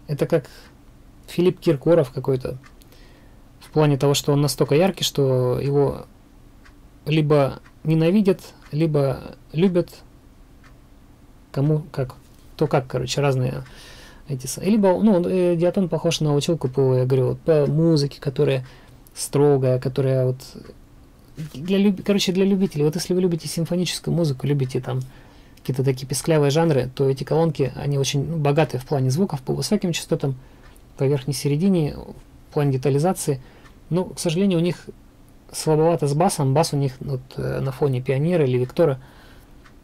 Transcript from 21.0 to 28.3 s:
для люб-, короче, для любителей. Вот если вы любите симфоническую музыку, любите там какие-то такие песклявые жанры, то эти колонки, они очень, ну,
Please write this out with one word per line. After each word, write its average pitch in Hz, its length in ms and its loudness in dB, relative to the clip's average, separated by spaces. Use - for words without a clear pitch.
для 180 240 -2
люб-, 196 260 2
короче, 202 280 0
для 196 140 0
любителей. 185 380 0
Вот 151 120 0
если 180 180 -4
вы 180 80 2
любите 170 260 0
симфоническую 165 680 -4
музыку, 147 340 -2
любите 135 340 -2
там 127 200 -4
какие-то 131 160 -2
такие 131 240 -2
песклявые 147 420 0
жанры, 147 460 2
то 135 140 0
эти 135 160 -4
колонки, 147 500 0
они 143 220 -4
очень, 139 280 0
ну, 160 120 -6